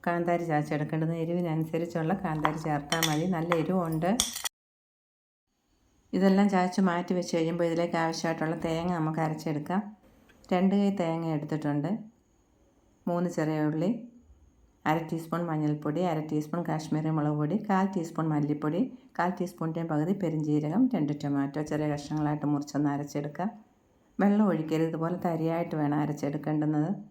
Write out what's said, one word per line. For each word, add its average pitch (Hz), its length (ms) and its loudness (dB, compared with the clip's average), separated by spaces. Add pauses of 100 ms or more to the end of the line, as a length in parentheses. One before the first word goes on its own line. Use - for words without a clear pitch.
കാന്താരി 175 420 0
ചതച്ചെടുക്കേണ്ടത്. 156 720 0
എരിവിനനുസരിച്ചുള്ള 165 920 0 (120)
കാന്താരി 156 400 0
ചേർത്താൽ 156 420 0
മതി, 156 180 2 (120)
നല്ല 165 140 -2 (100)
എരിവുണ്ട്. 165 500 0 (2000)
ഇതെല്ലാം 196 360 6
ചതച്ച് 185 360 2
മാറ്റി 175 280 0
വെച്ച് 175 200 -2
കഴിയുമ്പോൾ 165 320 2
ഇതിലേക്ക് 170 340 0
ആവശ്യമായിട്ടുള്ള 165 600 -2
തേങ്ങ 165 340 -2
നമുക്ക് 160 260 0
അരച്ചെടുക്കാം. 156 560 -2 (720)
രണ്ട് 185 280 4
കൈ 202 100 4 (100)
തേങ്ങ 165 360 0
എടുത്തിട്ടുണ്ട്, 151 540 -2 (1200)
മൂന്ന് 175 300 2
ചെറിയ 156 320 2
ഉള്ളി, 160 200 0 (1000)
അര 160 60 4 (140)
ടീസ്പൂൺ 165 400 -2
മഞ്ഞൾപ്പൊടി, 151 600 0
അര 156 80 0 (100)
ടീസ്പൂൺ 156 400 -2
കാശ്മീരി 156 480 -2
മുളക് 151 220 2
പൊടി, 156 180 0 (120)
കാൽ 190 260 4
ടീസ്പൂൺ 160 380 -2
മല്ലിപ്പൊടി, 151 500 0 (340)
കാൽ 175 220 2
ടീസ്പൂണിൻ്റെ 165 440 -4 (100)
പകുതി 160 280 2
പെരിഞ്ജീരകം, 156 600 2 (100)
രണ്ട് 151 180 2 (120)
ടൊമാറ്റോ 143 480 0
ചെറിയ 151 220 0
കഷ്ണങ്ങളായിട്ട് 151 600 -2
മുറിച്ചൊന്ന് 143 400 0
അരച്ചെടുക്കാം. 147 560 -4 (720)
വെള്ളം 202 300 6
ഒഴിക്കരുത്, 160 400 0
ഇതുപോലെ 165 260 -2 (100)
തരിയായിട്ട് 165 540 0
വേണം 147 220 0
അരച്ചെടുക്കേണ്ടുന്നത്. 151 840 0 (200)